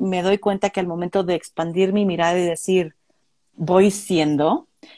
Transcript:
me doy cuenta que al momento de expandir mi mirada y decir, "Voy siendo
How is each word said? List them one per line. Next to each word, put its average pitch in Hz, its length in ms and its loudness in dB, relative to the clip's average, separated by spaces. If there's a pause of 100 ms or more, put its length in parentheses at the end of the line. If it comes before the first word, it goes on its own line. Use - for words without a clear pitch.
me 185 220 -2
doy 196 160 2
cuenta 202 320 -2
que 196 100 -4
al 180 80 -2
momento 175 340 -2
de 180 140 -2
expandir 170 560 -2
mi 208 140 2
mirada 175 320 2
y 180 60 0
decir, 175 520 -2 (580)
"Voy 185 380 4
siendo 160 720 0 (320)